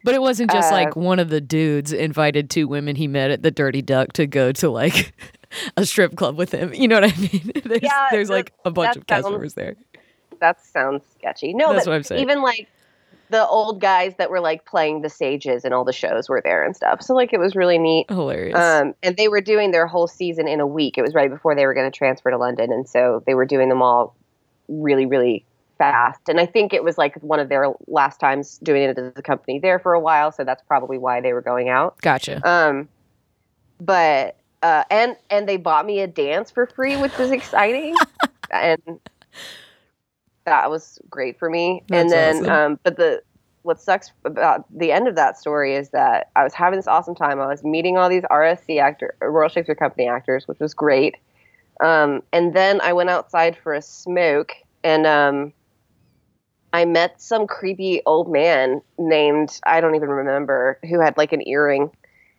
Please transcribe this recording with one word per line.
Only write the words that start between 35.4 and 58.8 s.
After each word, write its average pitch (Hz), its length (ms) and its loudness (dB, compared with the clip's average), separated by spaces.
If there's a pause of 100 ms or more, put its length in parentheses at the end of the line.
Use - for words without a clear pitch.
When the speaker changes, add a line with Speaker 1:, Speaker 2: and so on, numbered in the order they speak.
Speaker 2:
they 196 100 0
bought 160 280 0
me 202 160 -4
a 196 60 -4
dance 156 440 -4
for 247 140 0
free, 269 320 -4
which 269 200 -4
was 254 140 0
exciting. 269 680 -2
Speaker 1:
<laughs> - 40 0 (460)
Speaker 2:
And 165 480 -2 (1500)
that 143 240 2
was 160 300 -10 (100)
great 127 300 -8
for 165 100 -2
me. 170 380 -2
Speaker 1:
That's 175 140 2
Speaker 2:
And 170 100 2
then, 160 320 4
Speaker 1:
awesome. - 60 -2 (240)
Speaker 2:
um, 143 100 -8
but - 140 0
the, 160 260 0 (400)
what 170 180 -4
sucks 196 300 -2 (140)
about 151 400 0 (120)
the 165 140 0
end 208 160 2
of 196 80 -2
that 147 240 2
story 147 340 -2
is 139 160 -4
that 131 460 0
I 139 80 4
was 135 100 -2
having 180 240 0
this 190 100 -6
awesome 170 280 0
time. 143 240 -2
I 135 80 -4
was 143 160 -6
meeting 165 340 0
all 180 120 4
these 180 200 0
R 147 140 4
S 170 220 2
C 156 120 -4
actor, 143 440 -2
Royal 156 280 2
Shakespeare 165 240 -4
Company 131 340 -2
actors, 127 400 -4
which - 120 -10
was 156 160 -6
great. 147 400 2 (680)
Um, 151 380 2 (100)
and 170 220 2
then 190 280 2
I 175 120 0
went 175 160 0
outside 170 480 0
for 156 160 -8
a 147 80 -6
smoke, 170 680 -2 (320)
and, 156 240 4
um, 143 460 2 (1200)
I 170 120 4
met 170 360 0
some 220 260 -2
creepy 190 580 -4
old 170 260 2
man 143 500 2 (180)